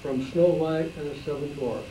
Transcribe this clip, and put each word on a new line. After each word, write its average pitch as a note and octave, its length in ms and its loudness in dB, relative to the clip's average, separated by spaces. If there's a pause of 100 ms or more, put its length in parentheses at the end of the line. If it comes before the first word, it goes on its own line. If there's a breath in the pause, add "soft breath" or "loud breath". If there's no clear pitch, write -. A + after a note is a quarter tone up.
from C3 300 -2
Snow E3+ 160 6
White D#3+ 500 2
and D3 140 -6
the C#3+ 120 -8
Seven C#3+ 320 -4
Dwarfs." A#2+ 360 -4